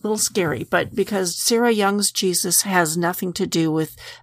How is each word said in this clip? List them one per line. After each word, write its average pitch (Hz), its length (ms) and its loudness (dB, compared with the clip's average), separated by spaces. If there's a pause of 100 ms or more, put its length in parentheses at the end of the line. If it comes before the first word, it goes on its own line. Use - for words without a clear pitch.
little 214 160 -2
scary, 160 460 0
but - 280 0
because 190 420 -2
Sarah 233 360 2
Young's 202 400 2
Jesus 180 500 0
has 175 340 2
nothing 175 380 -2
to - 140 -2
do 160 240 2
with 156 240 -2 (280)